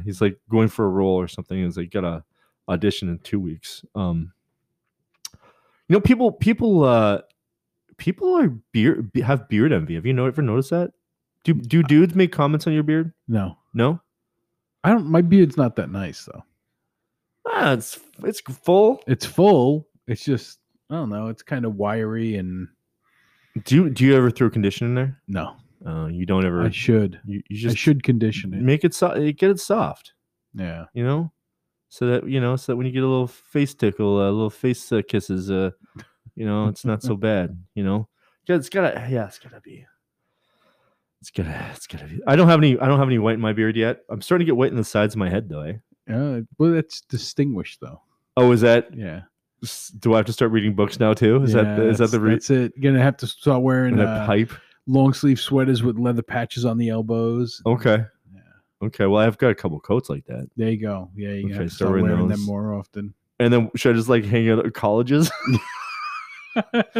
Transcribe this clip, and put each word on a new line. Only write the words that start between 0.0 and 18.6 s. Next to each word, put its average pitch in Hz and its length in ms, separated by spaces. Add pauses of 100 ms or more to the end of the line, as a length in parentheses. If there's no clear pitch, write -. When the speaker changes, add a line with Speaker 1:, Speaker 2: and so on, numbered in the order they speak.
Speaker 1:
he's, 98 160
like, 101 180 (100)
going 110 200
for - 160
a 98 40
role 95 300
or 90 80
something. 95 360
He's, 85 140
like, 87 140
got 92 140
a 82 180 (460)
audition 92 400
in 85 100
two - 200
weeks. 82 440 (120)
Um, 87 360 (1600)
you 165 60
know, 208 40
people, 240 320
people, 214 540
uh, 110 360 (760)
people 370 400
are 269 120 (220)
beard, 117 400
be-, 127 100
have 120 280
beard 120 240
envy. 82 220
Have 82 100
you 127 80
no-, 127 140
ever 131 140
noticed 127 280
that? 175 220 (520)
Do, 165 120
do 139 280
dudes 160 320
make 180 160
comments 151 360
on 160 60
your 156 100
beard? 160 280 (160)
Speaker 2:
No. 98 300 (160)
Speaker 1:
No? 127 260 (840)
Speaker 2:
I 190 60
don't, 220 160
my 165 140
beard's 175 360
not 127 200
that 87 120
nice, 92 360
though. - 180 (1040)
Speaker 1:
Ah, 381 260
it's, - 260 (240)
it's 214 180
full. 202 680